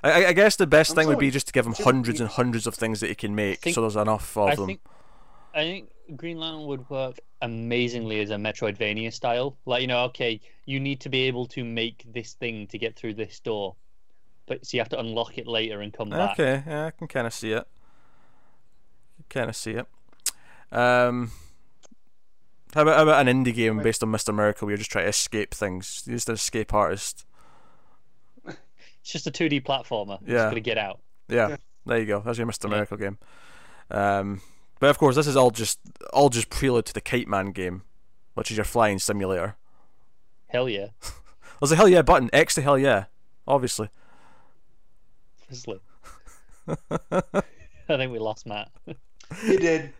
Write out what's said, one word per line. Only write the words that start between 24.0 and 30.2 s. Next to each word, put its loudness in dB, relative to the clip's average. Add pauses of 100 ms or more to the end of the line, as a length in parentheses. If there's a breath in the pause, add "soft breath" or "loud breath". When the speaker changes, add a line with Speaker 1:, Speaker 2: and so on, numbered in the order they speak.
Speaker 1:
on 0
Mister -2
Miracle 2
where -2
you're -2
just -8
trying 0
to 2
escape -2
things? -6
You're -6
just -6
an -2
escape -4
artist. 0 (1200 soft breath)
Speaker 3:
It's -18
just -8
a -4
two 0
D 2
platformer. -4